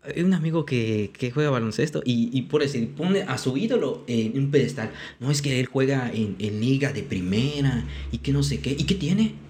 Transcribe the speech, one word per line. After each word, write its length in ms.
Hay 200
un 100
amigo 320
que, 520
que 140
juega 180
baloncesto 560
y, 320
y 60
por 180
decir, 340
pone 280
a 140
su 200
ídolo 500
en 300
un 140
pedestal. 400
"No, 120
es 100
que 180
él 60
juega 480
en, 260
en 220
liga 320
de 100
primera 840
y 80
que 120
no 120
sé 160
qué". 180
"¿Y 60
qué 120
tiene? 380